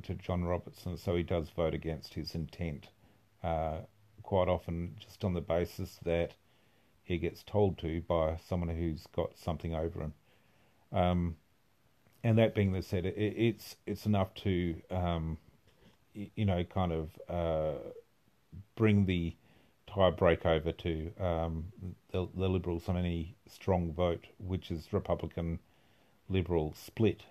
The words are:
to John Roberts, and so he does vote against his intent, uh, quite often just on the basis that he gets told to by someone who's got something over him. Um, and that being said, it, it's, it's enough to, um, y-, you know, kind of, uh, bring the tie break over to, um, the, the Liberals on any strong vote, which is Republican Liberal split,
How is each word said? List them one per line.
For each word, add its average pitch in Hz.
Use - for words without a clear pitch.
to 95
John 90
Roberts, 87
and 85
so 90
he 87
does 82
vote 80
against 78
his 78
intent, 80
uh, 80
quite 90
often 87
just -
on 95
the 85
basis 85
that 85
he 87
gets 82
told 98
to 82
by 82
someone 87
who's 82
got -
something 82
over 82
him. 78
Um, 90
and 113
that 110
being 98
said, 90
it, 85
it's, 104
it's 104
enough 98
to, 90
um, 85
y-, 101
you 107
know, 90
kind 90
of, 80
uh, 78
bring 101
the 85
tie 95
break 82
over 82
to, 82
um, 82
the, 92
the 92
Liberals 87
on 92
any 85
strong 90
vote, 87
which 92
is 82
Republican 85
Liberal 85
split, -